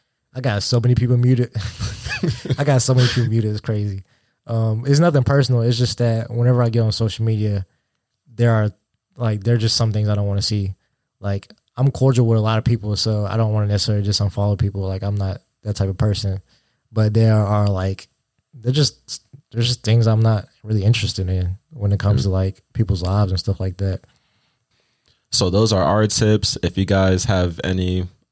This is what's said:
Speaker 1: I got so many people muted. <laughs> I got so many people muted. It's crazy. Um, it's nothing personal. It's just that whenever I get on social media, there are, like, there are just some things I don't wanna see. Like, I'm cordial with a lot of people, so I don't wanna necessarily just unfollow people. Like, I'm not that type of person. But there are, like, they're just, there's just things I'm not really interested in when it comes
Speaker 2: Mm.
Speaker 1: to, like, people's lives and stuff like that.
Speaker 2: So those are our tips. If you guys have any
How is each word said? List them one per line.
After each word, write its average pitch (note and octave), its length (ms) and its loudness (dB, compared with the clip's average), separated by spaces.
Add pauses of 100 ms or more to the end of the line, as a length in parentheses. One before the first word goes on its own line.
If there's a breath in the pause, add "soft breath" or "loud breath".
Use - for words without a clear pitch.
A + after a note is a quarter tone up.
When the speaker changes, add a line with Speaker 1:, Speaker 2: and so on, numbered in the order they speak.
(340)
Speaker 1:
I C3 60 -10
got G#2+ 220 -2
so - 160 0
many A#2+ 160 2
people B2 220 2
muted. A#2+ 380 2
<laughs> - 1040 -6
I C#3+ 60 -2
got C3+ 180 2
so C3 120 0
many B2 140 4
people A#2 220 -2
muted. A2 200 0
It's G#2+ 100 -6
crazy. G#2 420 -4 (440)
Um, A2+ 400 -2
it's C#3+ 140 2
nothing D3 240 2
personal. B2+ 380 2
It's A#2 160 0
just B2 200 -2
that A2+ 320 0
whenever B2 320 2
I A#2+ 60 2
get A2+ 120 0
on A2 120 2
social A2+ 320 -2
media, G#2+ 420 -2 (680)
there A#2 180 2
are, G#2+ 180 2 (460)
like, A2 260 -2
there A#2 120 2
are A#2 40 2
just A2 180 0
some A2+ 160 0
things G#2 180 0
I G#2 40 2
don't G2+ 140 0
wanna G2+ 140 -2
see. G2+ 320 -2 (460)
Like, G2 300 -6 (260)
I'm C3+ 140 2
cordial B2+ 360 2
with A2+ 120 4
a G#2+ 40 2
lot A2 160 0
of G#2+ 60 -2
people, G#2 320 0
so G#2+ 280 -2
I G2+ 120 -4
don't A2 160 0
wanna G#2+ 160 0
necessarily G#2 360 0
just G2+ 160 -2
unfollow G2+ 380 0
people. G2 240 -2
Like, F#2+ 200 -6
I'm G2+ 140 -2
not F#2+ 240 -4 (220)
that G#2 140 -6
type F#2+ 120 0
of F#2+ 80 -4
person. G2 440 -2 (520)
But G#2+ 220 2
there A2+ 220 4
are, G#2 320 2
like, F#2+ 400 -4 (460)
they're B2 180 -4
just, - 500 -4 (300)
there's A#2 160 -2
just - 160 -6
things A2 240 2
I'm A2 140 2
not A2 240 0 (180)
really G#2+ 180 -2
interested G2 460 0
in F#2 300 -2 (120)
when G2+ 220 -2
it G2+ 80 0
comes G#2 220 2
Speaker 2:
Mm. - 20 -2
Speaker 1:
to, G2 60 0
like, F#2+ 320 -2 (100)
people's F#2+ 300 -2
lives F#2+ 280 0
and F#2 80 0
stuff - 220 -4
like F#2+ 160 -6
that. F#2+ 240 -4 (1300)
Speaker 2:
So F#2 200 0
those G#2+ 220 2
are F#2 100 2
our G#2 240 2
tips. G#2+ 560 0
If - 160 -2
you F#2+ 60 0
guys F#2+ 400 2
have F2+ 380 -2
any F#2 460 -2 (240)